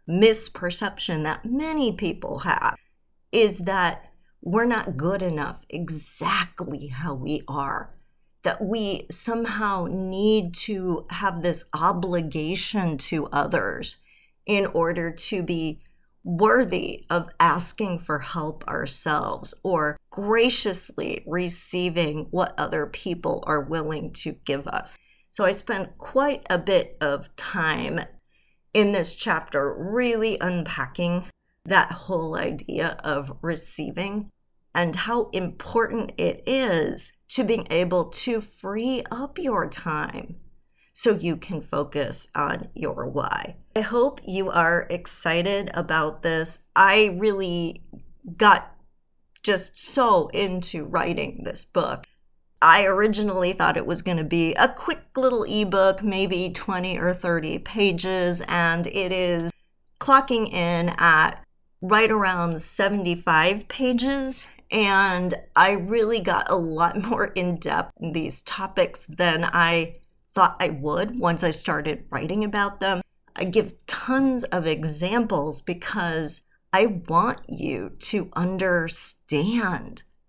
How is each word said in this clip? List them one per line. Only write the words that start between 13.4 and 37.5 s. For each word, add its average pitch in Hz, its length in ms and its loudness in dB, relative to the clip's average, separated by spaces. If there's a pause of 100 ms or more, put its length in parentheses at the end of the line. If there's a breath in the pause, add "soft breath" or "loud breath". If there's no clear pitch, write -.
in 196 220 2
order 170 440 0
to 180 320 -4
be 160 380 -4 (440)
worthy 208 840 2
of 170 200 0 (100)
asking 170 640 2
for 151 180 -2
help 151 480 -8
ourselves - 960 -4
or 151 340 0 (140)
graciously 214 1160 0
receiving 170 1040 0
what 175 280 0
other 151 280 -2
people 170 600 -6
are 151 160 0
willing 151 500 -6
to - 200 -6 (120)
give 139 220 -4
us. - 320 -2 (320 soft breath)
So 208 140 -2
I 185 80 6
spent 202 460 -6
quite - 520 0
a 180 80 4
bit 185 420 2
of 143 360 -2
time - 640 -2 (720)
in 208 180 6
this 175 220 0
chapter 147 580 -2
really 220 680 0
unpacking 175 840 -4 (380)
that 180 280 4
whole 165 420 -4
idea - 720 -4
of 139 360 -4
receiving 175 880 -4 (440)
and 170 220 0
how 226 340 -2
important - 880 -2
it - 280 -2
is 220 640 0 (160)
to 262 160 0
being 220 260 0